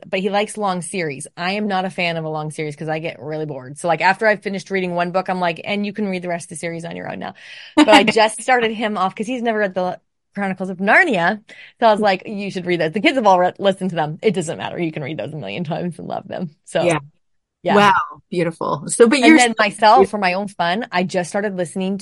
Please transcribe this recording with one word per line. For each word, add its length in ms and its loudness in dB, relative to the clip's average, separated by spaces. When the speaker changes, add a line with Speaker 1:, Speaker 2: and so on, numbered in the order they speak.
Speaker 1:
but 140 -4
he 100 -2
likes 260 -2
long 240 -2
series. 460 -6
I 140 -4
am 160 -2
not 180 -2
a 60 -6
fan 260 -2
of 60 -6
a 60 -6
long 200 -6
series 260 -8
'cause 140 -8
I 80 -2
get 240 -8
really 240 -8
bored. 320 -12
So, 100 -6
like, 140 0
after 240 2
I've 160 2
finished 300 -8
reading 240 -2
one 160 -2
book, 180 -2
I'm 120 -2
like, 220 0
"And 220 -4
you 80 -6
can 140 -4
read 160 -4
the 60 -6
rest 160 -6
of 40 -18
the 60 -14
series 300 -8
on 100 -10
your 160 -10
own 80 -8
now." 160 -10
But 140 6
I 140 8
Speaker 2:
<laughs> 20 2
Speaker 1:
just 360 2
started 300 2
him 260 -4
off 160 0
'cause 140 -8
he's 160 -6
never 160 0
read 160 0
the 240 -4
Chronicles 380 -4
of 80 -10
Narnia. 640 2
So 80 2
I 40 6
was 100 2
like, 240 2
"You 240 -8
should 160 -6
read 140 0
those." 140 0
The 80 -4
kids 160 2
have 100 2
all 120 6
re-, 200 2
listened 320 0
to 40 -6
them. 280 -4
It 100 2
doesn't 240 -4
matter. 220 -8
You 120 -2
can 120 -8
read 140 -8
those 160 -8
a 40 -10
million 260 -8
times 360 -6
and 80 -12
love 200 -8
them. 220 -8
So, 160 -2
Speaker 2:
Yeah. 160 2
Speaker 1:
yeah. 140 2
Speaker 2:
Wow. 460 4
Beautiful. 560 -4
So, 200 6
but 120 4
Speaker 1:
And 80 6
Speaker 2:
you're 100 10
Speaker 1:
then 140 6
Speaker 2:
still 120 0
Speaker 1:
myself, 460 6
for 80 -6
my 160 0
own 140 -4
fun, 440 -2
I 120 0
just 260 -2
started 260 -4
listening 460 -4